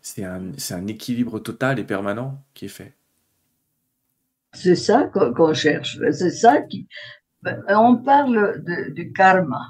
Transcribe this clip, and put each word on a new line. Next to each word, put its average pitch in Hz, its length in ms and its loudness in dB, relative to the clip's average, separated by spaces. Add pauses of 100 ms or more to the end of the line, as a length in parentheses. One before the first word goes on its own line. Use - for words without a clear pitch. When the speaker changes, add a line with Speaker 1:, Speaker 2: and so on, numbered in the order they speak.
Speaker 1:
C'est - 220 -12
un, 92 160 -10 (160)
c'est - 180 -10
un 92 140 -8
équilibre 113 500 -6
total 127 400 -4
et 101 60 -6
permanent 113 580 -6 (120)
qui - 100 -16
est 98 40 -12
fait. 98 260 -20 (1600)
Speaker 2:
C'est 180 220 2
ça - 300 2
qu'on, 147 280 0
qu'on 156 220 2
cherche. - 460 -2 (100)
C'est 170 220 -2
ça 240 300 4
qui, - 260 -12 (540)
ben, 127 260 -6
on 226 300 6
parle 247 640 2
de, 156 260 -6
du 156 220 -10
karma 185 580 2